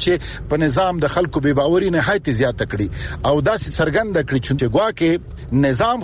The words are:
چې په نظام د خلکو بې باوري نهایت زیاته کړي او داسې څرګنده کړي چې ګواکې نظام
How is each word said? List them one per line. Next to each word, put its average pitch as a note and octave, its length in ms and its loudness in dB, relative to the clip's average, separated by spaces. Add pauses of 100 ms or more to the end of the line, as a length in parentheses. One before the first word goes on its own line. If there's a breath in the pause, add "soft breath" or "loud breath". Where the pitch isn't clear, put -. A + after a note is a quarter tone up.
چې F3 80 2 (360 loud breath)
په D3 160 0
نظام E3+ 400 0
د D3 100 0
خلکو E3 300 -2
بې D3 160 4
باوري F3 360 2
نهایت D#3 340 0
زیاته A#2+ 340 0
کړي G2+ 240 -2 (400 loud breath)
او D3 120 4
داسې G#3 280 0 (100)
څرګنده E3+ 500 0
کړي C3+ 120 0
چې C3+ 340 0
ګواکې F#3+ 360 2 (560 loud breath)
نظام A3 380 0